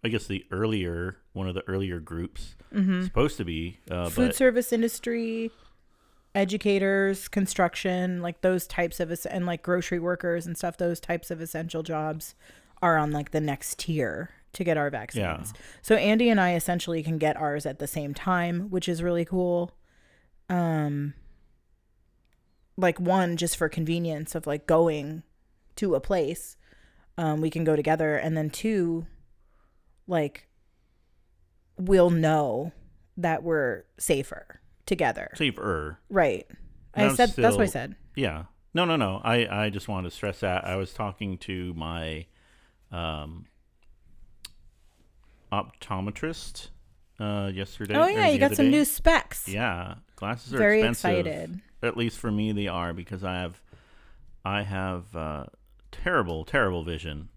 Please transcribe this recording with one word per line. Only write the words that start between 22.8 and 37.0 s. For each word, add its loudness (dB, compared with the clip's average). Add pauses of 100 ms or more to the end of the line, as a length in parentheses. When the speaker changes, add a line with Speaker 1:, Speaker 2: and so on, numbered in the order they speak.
Speaker 2:
one, 4
just -2
for 0
convenience -2
of, -4
like, -4
going 2 (540)
to 2
a 0
place, -2 (600)
um, 0
we 2
can -2
go 4
together, 2
and 0
then 0
two, 0 (1000)
like, -2 (1400)
we'll 6
know 2 (440)
that 0
we're 0 (160)
safer -2 (260)
together. 0
Speaker 1:
Safer. -2 (100)
Speaker 2:
Right. 2 (480)
Speaker 1:
And 4